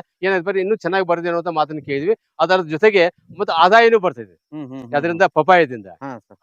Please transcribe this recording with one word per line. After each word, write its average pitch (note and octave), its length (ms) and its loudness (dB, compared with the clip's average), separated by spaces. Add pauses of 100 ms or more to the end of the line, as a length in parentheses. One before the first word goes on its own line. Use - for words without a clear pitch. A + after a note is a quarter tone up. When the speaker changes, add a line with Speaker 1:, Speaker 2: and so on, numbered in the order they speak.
(220)
Speaker 1:
ಏನಾಯ್ತು F#3 220 -2
ಬರ್ರಿ F#3+ 160 -4
ಇನ್ನೂ G3 140 -2
ಚೆನ್ನಾಗಿ F#3 320 -4
ಬರ್ತದೆ E3+ 220 -2
ಅನ್ನೋ E3+ 220 -4
ಮಾತನ್ನ D#3 280 -4
ಕೇಳಿದ್ವಿ. C#3+ 360 -4 (260)
ಅದರ F#3 220 2
ಜೊತೆಗೆ E3+ 460 2 (300)
ಮತ್ತೆ G3 160 -4
ಆದಾಯನೂ A3 440 6
ಬರ್ತದೆ. B2 360 -6
Speaker 2:
ಹ್ಮ್, D3 340 -16
ಹ್ಮ್, C3 140 -14
ಹ್ಮ್. B2 120 -10
Speaker 1:
ಅದರಿಂದ E3 280 -2 (120)
ಪಪಾಯದಿಂದ. D3 520 2
Speaker 2:
ಹಾ, B2 320 -14
ಸರ್. - 240 -20